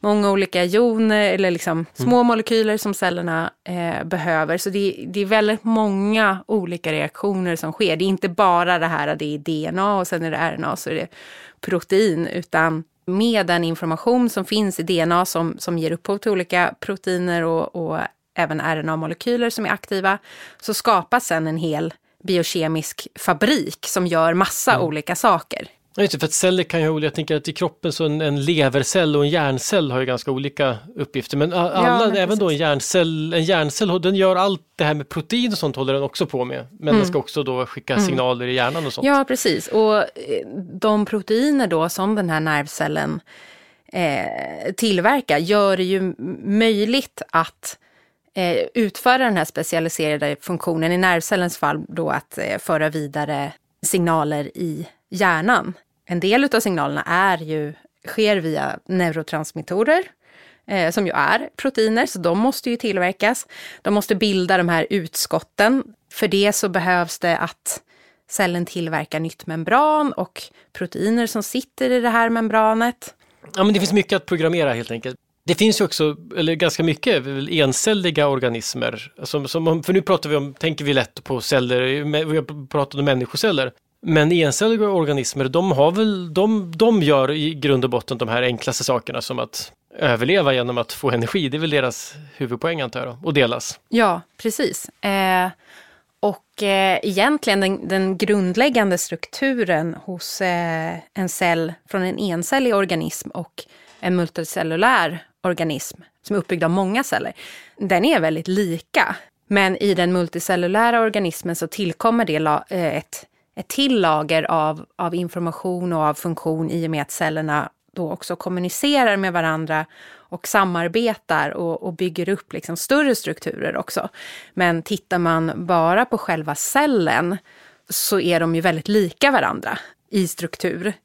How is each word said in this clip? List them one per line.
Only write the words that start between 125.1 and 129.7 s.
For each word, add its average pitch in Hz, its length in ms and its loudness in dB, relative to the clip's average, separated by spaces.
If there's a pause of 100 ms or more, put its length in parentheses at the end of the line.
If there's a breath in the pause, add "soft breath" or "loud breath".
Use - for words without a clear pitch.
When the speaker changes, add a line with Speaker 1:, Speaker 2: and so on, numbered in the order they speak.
Speaker 1:
man 165 380 0
bara 175 480 2
på 233 140 -4
själva 156 360 -4
cellen 180 840 2 (520 soft breath)
så - 320 -2
är 170 200 2
de 165 140 0
ju 165 60 0
väldigt 160 280 0
lika 208 420 2
varandra - 480 0 (320 loud breath)